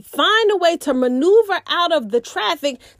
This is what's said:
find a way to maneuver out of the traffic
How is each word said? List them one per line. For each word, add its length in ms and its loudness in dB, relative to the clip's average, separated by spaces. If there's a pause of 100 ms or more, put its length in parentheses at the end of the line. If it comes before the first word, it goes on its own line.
find 480 0
a 60 0
way 220 0
to 140 -4
maneuver 760 2
out 240 -2
of 180 -2
the 100 -2
traffic 600 -6 (200)